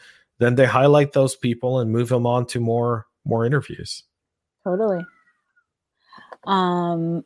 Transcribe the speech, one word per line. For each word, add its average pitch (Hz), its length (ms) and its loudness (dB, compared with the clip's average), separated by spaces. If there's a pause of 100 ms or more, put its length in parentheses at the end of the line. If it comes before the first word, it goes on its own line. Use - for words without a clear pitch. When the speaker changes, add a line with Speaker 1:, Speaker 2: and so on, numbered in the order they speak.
(380)
Speaker 1:
then 123 160 2
they 131 140 6
highlight 143 460 4
those 135 220 2
people 123 440 -4
and 110 120 -2
move 117 200 -2
'em 120 160 0
on 120 200 0
to - 120 -6
more, 117 480 -2 (180)
more 113 180 0
interviews. - 600 -4 (600)
Speaker 2:
Totally. 190 400 -2 (1400)
Um, 175 800 0